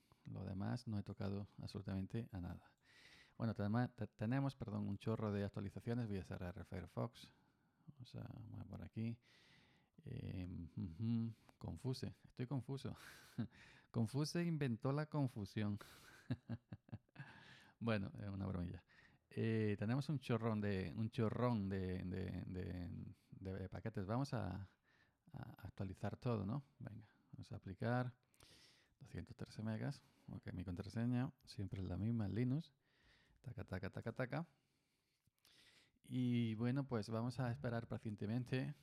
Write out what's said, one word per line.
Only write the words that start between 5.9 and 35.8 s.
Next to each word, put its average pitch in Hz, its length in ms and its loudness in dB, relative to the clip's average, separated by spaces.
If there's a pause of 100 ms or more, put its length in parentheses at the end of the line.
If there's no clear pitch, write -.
Voy 101 120 0
a 90 60 -2
cerrar 92 320 -4
el 92 80 -8
Firefox. 95 640 -4 (600)
Vamos - 280 -14
a, 110 100 -6 (240)
voy 101 140 -8
por 95 180 -8
aquí. 113 340 -2 (880)
Eh, 95 440 -4 (280)
ujú, 113 560 2 (260)
Confuse. 98 560 -2 (160)
Estoy 127 160 -4
confuso. 135 500 -2 (400)
<laughs> 110 140 0 (420)
Confuse 139 500 4
inventó 139 500 4
la 151 140 4
confusión. 107 720 2 (500)
<laughs> 120 300 -4 (1200)
Bueno, 110 400 2
es 104 120 -4
una 98 160 0
bromilla. 92 360 0 (480)
Eh, 110 480 4
tenemos 120 300 4
un 151 100 2
chorrón 110 440 2
de, 95 340 2
un 110 140 2
chorrón 113 580 4
de, 92 360 2
de, 92 420 -2
de, 92 1080 -6
de 95 160 -4
paquetes. 101 380 -4
Vamos 123 260 0
a, 98 340 -2 (680)
a - 80 -10 (200)
actualizar 98 540 -4
todo, 101 300 0
¿no? 139 180 0 (140)
Venga, 110 280 -10 (260)
vamos - 200 -10
a 101 40 -6
aplicar 117 560 0 (840)
doscientos - 380 -10
trece - 260 -8
megas. 110 400 -2 (300)
Ok, - 220 -8
mi 90 100 -4
contraseña 113 640 0 (140)
siempre 95 380 -4
es 92 40 0
la 90 120 0
misma 113 260 2
en 98 100 2
Linux. 127 380 2 (720)
Taca, 110 220 -8
taca, 95 260 -4
taca, 110 220 -4
taca. 131 340 -2 (1600)